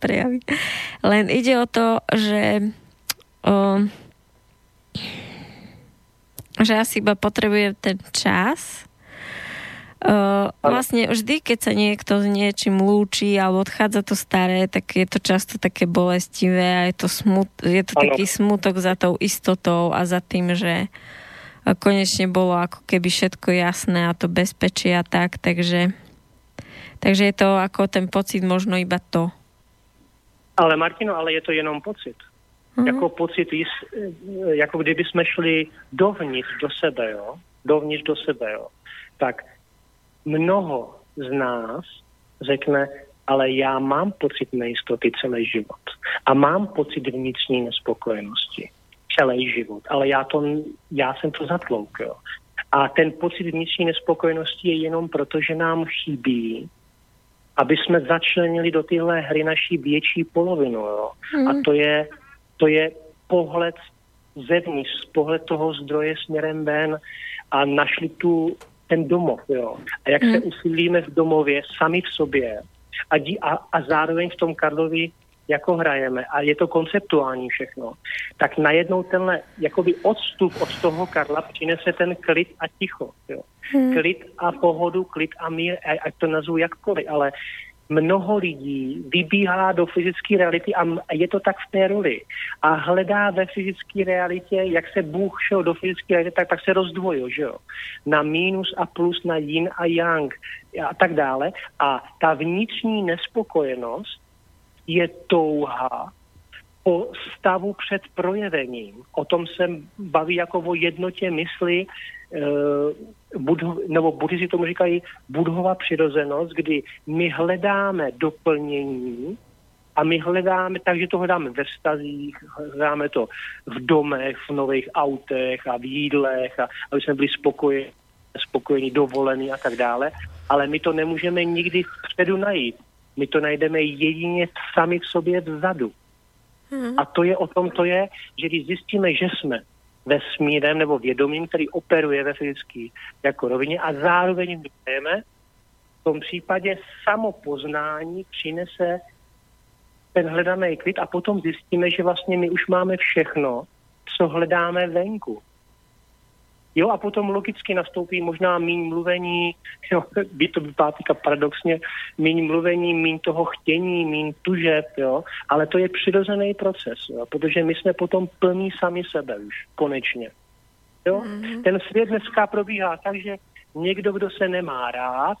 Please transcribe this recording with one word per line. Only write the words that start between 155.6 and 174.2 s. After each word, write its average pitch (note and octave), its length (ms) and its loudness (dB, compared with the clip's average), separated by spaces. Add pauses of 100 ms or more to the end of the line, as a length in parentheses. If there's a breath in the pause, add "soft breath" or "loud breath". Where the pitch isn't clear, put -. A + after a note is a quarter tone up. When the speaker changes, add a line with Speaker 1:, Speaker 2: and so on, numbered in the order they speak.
Speaker 2:
Jo, A3+ 140 4
a G#3 80 2
potom G3+ 320 -2
logicky G3+ 440 -4
nastoupí F3+ 480 -4
možná F3 360 0
míň E3+ 320 -2
mluvení, F3 680 -2 (360 loud breath)
jo, E3+ 120 2 (280)
by D#3 160 0
to - 140 -2
vypadá D3+ 300 0
teďka D#3 220 -2
paradoxně, D3 640 0 (380 loud breath)
míň D#3+ 300 2
mluvení, F3 460 2
míň D#3+ 260 0
toho E3 260 0
chtění, F3 600 0
míň D3+ 360 -2
tužeb, E3 440 2 (120)
jo, C3+ 260 0 (260 loud breath)
ale D#3 180 2
to E3 100 0
je F#3 120 2
přirozený G3+ 640 0
proces, F#3+ 460 -4 (100)
jo, A#2+ 160 -8
protože D3+ 380 0
my D#3+ 120 0
jsme F#3 180 0
potom F3+ 360 0 (100)
plní F#3 320 2
sami F3 320 -2
sebe C3+ 340 -6
už, G#2 180 -12 (200)
konečně. C3 540 -2 (760)
Jo? G3 200 2
Speaker 1:
Mhm. A3 380 -8
Speaker 2:
Ten F#3+ 160 2 (100)
svět A3 200 2
dneska G#3 380 0
probíhá G3 500 -4
tak, G3 180 -6
že G3 200 -8 (400 loud breath)
někdo, F#3+ 380 -2
kdo G3 160 -2